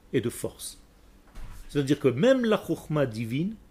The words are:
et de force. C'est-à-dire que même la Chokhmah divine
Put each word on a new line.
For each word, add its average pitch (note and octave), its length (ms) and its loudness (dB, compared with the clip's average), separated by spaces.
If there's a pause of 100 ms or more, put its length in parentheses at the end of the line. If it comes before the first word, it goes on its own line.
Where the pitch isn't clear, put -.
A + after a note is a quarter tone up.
(140)
et C3+ 80 2
de A#2 80 0
force. - 500 -10 (880)
C'est-à-dire C#3+ 320 0
que - 80 4
même A#3 380 4
la G#3 180 2
Chokhmah D3+ 440 0
divine A#2+ 480 -4 (160)